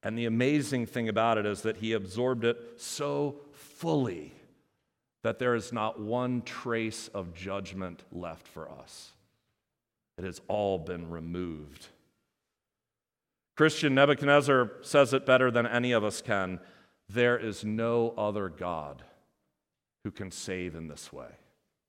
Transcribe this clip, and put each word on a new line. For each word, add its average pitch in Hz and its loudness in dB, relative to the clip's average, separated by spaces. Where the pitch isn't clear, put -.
And 110 -4
the 117 0
amazing 127 2
thing 113 -4
about 110 4
it 104 0
is 101 -2
that 110 -2
he 110 -2
absorbed 110 -2
it - -2
so 143 -4
fully 127 -2
that 113 -2
there 123 2
is 110 -4
not 110 -2
one 123 -2
trace 113 -4
of 90 -8
judgment 92 -8
left 85 -12
for 78 -14
us. - -20
It 90 -10
has 90 -10
all 98 0
been 85 -8
removed. 82 -8
Christian, 151 4
Nebuchadnezzar 139 6
says 139 6
it 135 0
better 127 6
than 120 2
any 120 0
of 110 4
us 104 -2
can. 92 -2
"There 120 2
is 110 -6
no 117 0
other 104 -2
God 78 -8
who 101 -6
can 95 -12
save 90 -6
in 82 -10
this - -16
way, 62 -16